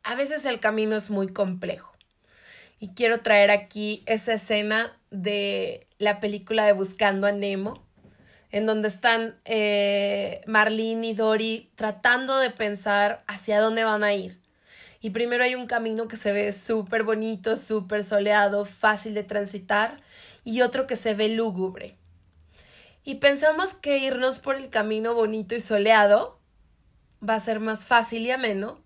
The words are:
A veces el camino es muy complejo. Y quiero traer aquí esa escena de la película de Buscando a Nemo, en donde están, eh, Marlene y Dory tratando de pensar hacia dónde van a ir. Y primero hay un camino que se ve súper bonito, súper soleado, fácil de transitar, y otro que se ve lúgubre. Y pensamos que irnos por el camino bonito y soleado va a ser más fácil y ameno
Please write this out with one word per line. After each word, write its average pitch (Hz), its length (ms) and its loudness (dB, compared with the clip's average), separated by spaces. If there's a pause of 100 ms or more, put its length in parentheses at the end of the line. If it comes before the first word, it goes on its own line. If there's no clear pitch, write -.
A 240 120 -6
veces 277 300 -2
el 240 140 -2
camino 214 360 0
es 208 140 -4
muy 196 180 -2
complejo. 185 640 -6 (880)
Y 185 160 -16
quiero 233 260 2
traer 208 300 6
aquí 208 560 -2
esa 226 260 -2
escena 214 640 -2 (140)
de 202 760 -4 (140)
la 208 200 0
película 208 460 -2
de 208 60 8
Buscando 196 560 2
a 202 40 2
Nemo, 202 540 -6 (640)
en 208 160 -2
donde 214 220 0
están, 226 580 0
eh, 202 1000 0
Marlene 220 640 0
y 220 40 -4
Dory 220 640 0
tratando 247 640 0
de 254 100 2
pensar 208 800 -2
hacia 208 340 0
dónde 226 220 2
van 214 200 0
a 208 120 2
ir. 185 260 -10 (580)
Y 214 120 -8
primero 240 320 0
hay 254 100 2
un 247 140 -8
camino 226 400 -2
que 220 80 -10
se 214 160 -2
ve 202 220 0
súper 220 500 -2
bonito, 220 520 -2
súper 208 480 -4
soleado, 202 640 2
fácil 214 480 0
de 208 100 -4
transitar, 208 800 -4 (420)
y 233 180 -2
otro 262 260 0
que 247 80 -4
se 220 180 0
ve 214 160 0
lúgubre. 190 680 -4 (1040)
Y 277 120 -8
pensamos 311 600 2
que 277 240 0
irnos 262 400 0
por 269 160 -2
el 269 140 -12
camino 220 440 -2
bonito 220 400 -2
y 240 60 -4
soleado 214 800 6 (880)
va 220 80 2
a 214 40 0
ser 220 200 -2
más 220 260 -4
fácil 226 380 2
y 247 80 -2
ameno 214 540 -4